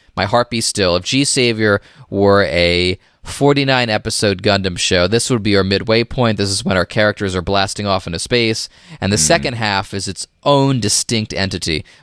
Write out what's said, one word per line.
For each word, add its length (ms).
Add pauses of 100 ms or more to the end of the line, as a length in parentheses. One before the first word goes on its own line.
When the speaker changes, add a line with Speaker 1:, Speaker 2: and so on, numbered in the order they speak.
(160)
Speaker 1:
my 100
heart 220
be 120
still, 360
if 80
G 200
Savior 560 (280)
were 360
a 540 (240)
forty-nine 680
episode 540
Gundam 360
show, 280
this 240
would 120
be 140
our 80
midway 400
point. 320
This 140
is 120
when 140
our 80
characters 500
are 60
blasting 460
off 200
into 120
space, 500 (320)
and 100
the 60
Speaker 2:
Mm. 100
Speaker 1:
second 280
half 400
is 120
its 200 (160)
own 380
distinct 520
entity, 500 (200)